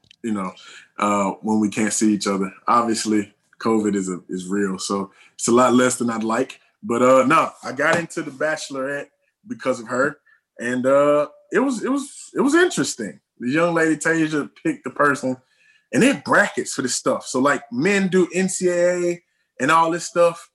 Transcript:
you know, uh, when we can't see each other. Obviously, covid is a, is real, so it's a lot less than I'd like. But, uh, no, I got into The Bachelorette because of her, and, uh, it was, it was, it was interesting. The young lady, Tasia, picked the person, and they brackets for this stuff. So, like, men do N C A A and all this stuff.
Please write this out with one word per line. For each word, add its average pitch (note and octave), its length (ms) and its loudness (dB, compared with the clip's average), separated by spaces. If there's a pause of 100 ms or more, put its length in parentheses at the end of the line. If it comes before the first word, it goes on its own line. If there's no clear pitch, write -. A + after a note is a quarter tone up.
(220)
you A2+ 100 -4
know, F#2+ 180 -6 (480)
uh, G2+ 340 0 (100)
when G#2+ 180 0
we G#2+ 80 2
can't G#2 240 -2
see G#2+ 220 2
each G2 120 -4
other. G2 240 -2 (160)
Obviously, A2 680 0 (240)
covid G#2+ 360 0
is F#2+ 140 -4
a, F2+ 200 -6
is F2+ 200 -10
real, G2 280 -2
so G2 360 -6 (220)
it's - 120 -10
a A#2 60 2
lot A#2+ 200 4
less B2+ 240 2
than A#2+ 140 -4
I'd A2+ 140 -6
like. A2+ 360 -4 (220)
But, A#2 200 -2
uh, B2+ 240 6
no, D#3 240 2 (120)
I B2 100 -10
got D3 240 0
into E3+ 260 -6
The D3+ 100 -10
Bachelorette C#3+ 760 -6 (380)
because A#2+ 320 -4
of A2+ 100 -14
her, C3 300 -2 (400)
and, B2 280 -2
uh, C#3+ 420 4 (240)
it F3+ 80 2
was, B3+ 240 -2
it G#3 40 -4
was, - 460 -6
it D#3 60 -2
was C#4 140 2
interesting. G#3+ 680 0 (180)
The A#2+ 120 -4
young E3 240 2
lady, D#3+ 220 2
Tasia, D#3 540 0 (140)
picked D3+ 200 -4
the C3 60 -8
person, C3+ 460 0 (560)
and C#3 100 4
they C4+ 120 6 (100)
brackets - 500 0
for D3+ 80 -6
this B2 120 -2
stuff. A#2 320 -2
So, C3 140 -2
like, C#3 300 2
men G3 380 0
do F3 260 2
N F#3 140 0
C F#3 200 -2
A F3 220 2
A F3 320 -2 (380)
and C3 100 0
all E3 200 4
this E3+ 160 -6
stuff. E3+ 480 0